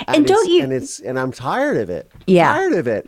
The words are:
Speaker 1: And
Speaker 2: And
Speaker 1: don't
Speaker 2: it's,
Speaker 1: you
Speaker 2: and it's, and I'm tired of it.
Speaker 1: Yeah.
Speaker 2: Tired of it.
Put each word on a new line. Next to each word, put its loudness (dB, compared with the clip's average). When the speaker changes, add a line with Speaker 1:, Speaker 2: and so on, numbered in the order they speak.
Speaker 1:
And 2
Speaker 2:
And 4
Speaker 1:
don't 4
Speaker 2:
it's, -2
Speaker 1:
you 4
Speaker 2:
and -4
it's, -6
and -6
I'm -4
tired -4
of -4
it. -8
Speaker 1:
Yeah. 4
Speaker 2:
Tired 0
of -2
it. -2